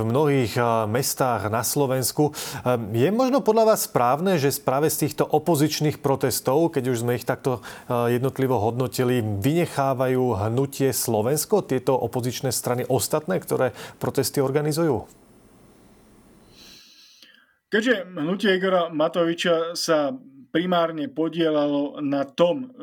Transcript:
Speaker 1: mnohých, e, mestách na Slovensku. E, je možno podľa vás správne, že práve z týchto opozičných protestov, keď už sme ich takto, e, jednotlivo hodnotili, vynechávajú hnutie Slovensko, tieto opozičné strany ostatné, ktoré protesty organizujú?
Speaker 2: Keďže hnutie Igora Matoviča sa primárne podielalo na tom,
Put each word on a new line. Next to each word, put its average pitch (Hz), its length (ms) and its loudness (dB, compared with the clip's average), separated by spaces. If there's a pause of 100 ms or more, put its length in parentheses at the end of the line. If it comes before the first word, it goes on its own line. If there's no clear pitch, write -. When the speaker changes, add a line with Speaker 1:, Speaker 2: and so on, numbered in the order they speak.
Speaker 1:
mnohých, 135 500 2
e, 123 60 2 (240)
mestách 117 640 -2
na 117 160 -2
Slovensku. 139 640 0
E, - 20 -8 (640)
je 127 160 4
možno 254 320 2
podľa 220 320 4
vás - 160 -2
správne, 160 480 2
že 139 240 2
práve 139 320 0
z - 100 -2
týchto - 220 -2
opozičných 151 720 0
protestov, 139 720 0
keď 131 240 -2
už 113 80 -4
sme 120 160 0
ich - 80 -10
takto, 127 340 -2
e, 120 540 -2
jednotlivo 127 480 0
hodnotili, 123 580 0
vynechávajú 127 1300 0
hnutie 135 480 0
Slovensko, 127 720 0
tieto 131 320 0
opozičné 123 560 -4
strany 123 320 -2
ostatné, 151 560 -2
ktoré 127 320 0 (240)
protesty - 400 -2
organizujú? 147 720 0 (2750)
Speaker 2:
Keďže 214 320 2
hnutie 185 480 0
Igora 185 320 2
Matoviča 170 880 0
sa 151 400 0 (380)
primárne 165 560 0
podielalo 151 960 -2
na 139 240 -2
tom, 156 540 0